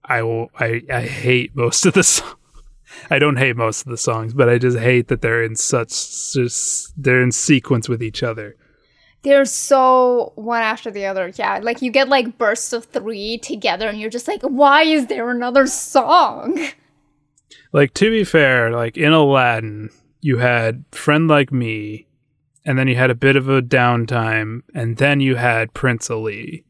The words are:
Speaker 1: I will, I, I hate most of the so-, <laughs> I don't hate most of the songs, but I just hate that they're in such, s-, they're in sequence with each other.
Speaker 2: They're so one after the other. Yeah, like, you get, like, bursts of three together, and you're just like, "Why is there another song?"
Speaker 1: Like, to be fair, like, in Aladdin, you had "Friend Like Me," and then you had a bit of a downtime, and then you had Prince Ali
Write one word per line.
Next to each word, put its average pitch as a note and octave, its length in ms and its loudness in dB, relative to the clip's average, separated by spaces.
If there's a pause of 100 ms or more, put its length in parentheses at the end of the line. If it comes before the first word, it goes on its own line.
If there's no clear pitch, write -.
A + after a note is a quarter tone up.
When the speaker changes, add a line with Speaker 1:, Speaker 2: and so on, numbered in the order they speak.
Speaker 1:
I A#2+ 160 -2
will, A2+ 380 -6
I, A#2 320 -2
I A#2+ 100 -2
hate B2 540 -2
most A#2+ 320 0
of F3 80 2
the F3+ 80 4
so-, - 340 -2 (320)
<laughs> - 400 -20
I C#3+ 80 0
don't C#3+ 200 2
hate B2 180 2
most A2+ 260 -2
of - 80 -16
the A#2+ 80 -8
songs, A2+ 380 -4
but C3+ 120 6
I A#2+ 120 4
just B2 180 2
hate A#2+ 300 2
that B2 140 -4
they're A#2 220 0
in A2+ 120 -6
such, - 360 -2
s-, - 1040 -6
they're B2+ 280 0
in B2 80 0
sequence B2 580 0
with A#2+ 140 -4
each A2 180 -8
other. A2 340 -8 (680)
Speaker 2:
They're C#4 220 4
so B3+ 920 2
one A3+ 260 -4
after A3+ 300 -4
the G3+ 140 -8
other. F#3+ 300 -4
Yeah, G3 260 -4
like, A#3 200 -6
you B3+ 100 -4
get, C4+ 160 2
like, B3+ 300 0
bursts A3 360 -2
of A#3 120 -8
three A3 540 -8
together, G#3+ 500 -4
and G#3 100 -10
you're G#3+ 100 -8
just A#3+ 180 -8
like, G4+ 140 -6
"Why C#4+ 420 4
is D#4 240 2
there A#3+ 220 -6
another B3 380 0
song?" C#4+ 920 0 (1120)
Speaker 1:
Like, C#3+ 220 2
to G#3+ 140 2
be A3 140 0
fair, C3 480 2
like, A#2 260 -4
in D3+ 140 2
Aladdin, A#2+ 800 2 (320)
you C3+ 160 0
had A#2+ 540 0
"Friend D#3 360 0
Like C#3+ 240 4
Me," A2 560 -6 (580)
and C3+ 120 0
then C3 100 0
you B2+ 80 2
had B2+ 140 2
a B2 60 0
bit C3+ 200 2
of C3+ 140 0
a C3+ 120 4
downtime, A#2 1000 0 (120)
and A#2 240 -4
then C#3 220 2
you C3+ 160 2
had A#2 380 -2
Prince B2 360 -2
Ali A2+ 600 -8